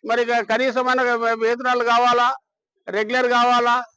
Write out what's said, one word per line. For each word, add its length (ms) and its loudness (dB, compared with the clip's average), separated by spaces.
మరి 160 0
ఇక 180 0
కనీసమైన 600 0
వే-, 380 -2
వేతనాలు 440 -2
కావాలా, 520 2
రెగ్యులర్ 400 -2
కావాలా 560 2